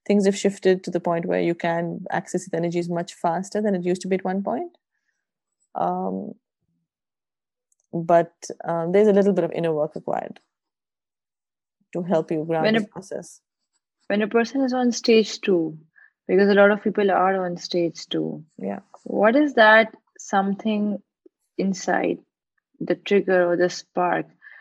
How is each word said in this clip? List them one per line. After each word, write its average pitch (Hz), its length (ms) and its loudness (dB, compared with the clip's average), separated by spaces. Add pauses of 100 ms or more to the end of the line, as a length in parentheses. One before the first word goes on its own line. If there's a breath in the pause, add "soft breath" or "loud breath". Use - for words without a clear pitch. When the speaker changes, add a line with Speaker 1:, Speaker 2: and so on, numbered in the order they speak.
Speaker 1:
things 202 220 4
have 196 100 2
shifted 190 480 0
to - 60 -10
the 175 100 -2
point 170 260 -2
where 175 140 0
you 170 140 0
can 170 560 -4
access - 380 -6
the - 80 -6
energies 170 340 -2
much 175 240 -6
faster 185 480 -4
than 208 120 0
it 175 100 -4
used 180 180 -2
to 190 60 -8
be 185 80 -2
at 185 80 -6
one 190 180 -4
point. 294 340 -8 (1000)
Um, 185 580 -4 (1600)
but, 170 400 2 (320)
um, 170 280 -4
there's 208 160 6
a 208 40 6
little 196 200 4
bit 175 120 0
of 170 80 -4
inner 165 200 -2
work 151 220 -4
required - 460 -8 (1500)
to 175 100 -6
help 170 280 -2
you 160 140 -2
ground 160 200 0
Speaker 2:
When 220 100 2
Speaker 1:
this 226 100 0
Speaker 2:
a 208 40 -14
Speaker 1:
process. - 520 -14 (680)
Speaker 2:
when 208 140 0
a 214 60 -2
person 233 340 0
is 254 100 0
on 254 180 0
stage 226 500 2
two, 160 380 0 (480 soft breath)
because 190 220 4
a 202 60 4
lot 202 180 8
of 208 100 -4
people 202 300 0
are 185 320 2
on 175 120 -6
stage 170 520 -4
two, 156 360 -6 (140)
Speaker 1:
Yeah. 196 220 -8 (240)
Speaker 2:
what 208 320 2
is 294 180 2
that 220 400 6 (240)
something 208 840 -2 (580)
inside 190 600 -2 (640)
the 175 140 -2
trigger 185 560 2
or 175 60 0
the 175 120 2
spark 175 580 -4 (340 soft breath)